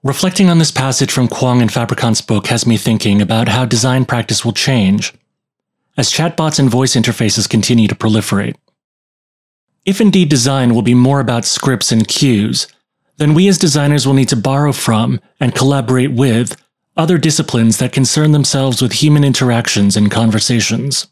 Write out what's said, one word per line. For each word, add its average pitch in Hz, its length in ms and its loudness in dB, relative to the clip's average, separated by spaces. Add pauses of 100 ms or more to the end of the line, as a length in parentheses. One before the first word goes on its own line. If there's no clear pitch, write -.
Reflecting 185 460 0
on 170 100 4
this 156 100 2
passage 131 400 -2
from 123 200 0
Kwong 123 320 0
and 113 100 0
Fabricant's 120 480 -2
book - 280 -4
has 117 200 -2
me 117 80 2
thinking 104 460 0
about 113 260 0
how 123 160 0
design 127 400 0
practice 117 400 -4
will 117 80 -2
change 104 600 0 (840)
as - 160 -2
chatbots 160 480 -2
and 135 100 4
voice 127 240 0
interfaces 113 540 -2
continue 113 400 2
to - 80 -4
proliferate. 107 600 -2 (1300)
If 196 160 0
indeed 190 260 4
design 131 480 2
will 117 60 0
be 120 120 2
more 131 280 4
about 117 240 -2
scripts - 480 -2
and 110 120 2
cues, 120 600 0 (480)
then 151 180 2
we 180 140 4
as 190 100 4
designers 143 480 0
will 139 80 2
need 135 140 2
to 139 80 0
borrow 135 380 0
from 117 480 -2 (180)
and 123 160 -2
collaborate 131 560 0
with 120 460 0 (400)
other 165 200 2
disciplines 117 600 0
that 127 160 -2
concern 151 400 2
themselves 135 480 0
with 123 200 -2
human 151 220 4
interactions 117 720 0
and 104 160 2
conversations. 113 1000 -2